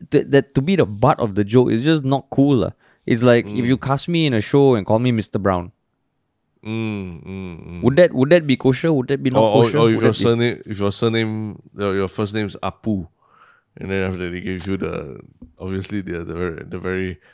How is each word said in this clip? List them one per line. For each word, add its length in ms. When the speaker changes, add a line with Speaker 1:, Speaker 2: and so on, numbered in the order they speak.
Speaker 1:
that, 220
that 220
to 60
be 160
the 80
butt 360
of 140
the 100
joke 260
is 120
just 220
not 240
cool, 300
lah. 120
It's 160
like 240
if 180
Speaker 2:
Mm. 20
Speaker 1:
you 100
cast 320
me 180
in 80
a 60
show 360
and 100
call 120
me 140
Mister 260
Brown. 340
Speaker 2:
Mm, 580
mm, 460
mm. 140
Speaker 1:
Would 140
that, 180
would 160
that 160
be 100
kosher? 360
Would 160
that 140
be 60
not 120
Speaker 2:
Or, 160
or, 80
Speaker 1:
kosher? 140
Speaker 2:
or 120
if 60
Speaker 1:
Would 60
Speaker 2:
your 100
Speaker 1:
that 60
be 60
Speaker 2:
surname, 400
if 140
your 140
surname, 680
your, 180
your 140
first 260
name's 280
Apu, 440
and 140
then 140
after 200
that 60
they 100
give 260
you 120
the, 420
obviously 420
the, 240
the 100
very, 300
the 140
very 420